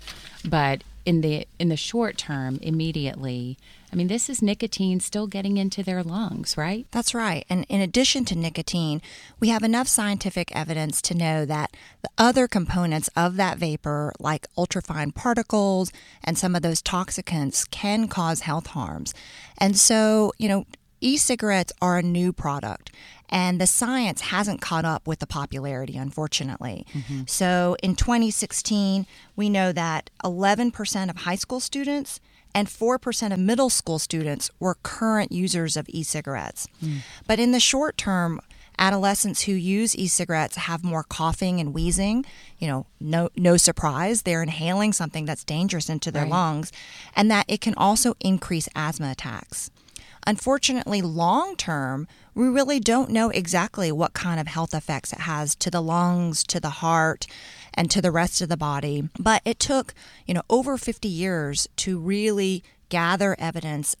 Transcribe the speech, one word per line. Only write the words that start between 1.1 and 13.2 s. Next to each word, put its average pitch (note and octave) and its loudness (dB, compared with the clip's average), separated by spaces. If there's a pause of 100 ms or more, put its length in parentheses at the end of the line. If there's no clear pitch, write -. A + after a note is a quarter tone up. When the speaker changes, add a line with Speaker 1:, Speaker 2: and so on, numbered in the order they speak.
Speaker 1:
the, D3+ -2 (100)
in E3+ 2
the D#3 0
short A3+ -2
term, C3+ -4
immediately, C3+ -4 (340)
I F3+ -6
mean, F3 2
this A#3 -2
is B3+ -4
nicotine G3 0
still G#3 -4
getting G3 -2
into G3 -2
their F3+ -2
lungs, F3+ -4
right? F#3+ -4
Speaker 2:
That's - -2
right. G#3+ -2
And F3+ 0
in G3 2
addition A#3+ 2
to F3 -2
nicotine, E3 -2 (400)
we A3 4
have A3+ 2
enough A#3 2
scientific G3+ 0
evidence D#3 -2
to - -2
know D#3 2
that D3+ -2 (280)
the - -8
other B3 6
components F3 0
of F3+ 2